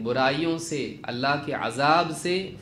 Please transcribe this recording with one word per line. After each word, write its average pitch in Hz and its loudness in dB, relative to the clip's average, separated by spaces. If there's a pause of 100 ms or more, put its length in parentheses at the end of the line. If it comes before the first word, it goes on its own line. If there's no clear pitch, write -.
برائیوں 139 2
سے، 143 -6
اللہ 139 -2
کے 147 -4
عذاب 143 2
سے 185 -2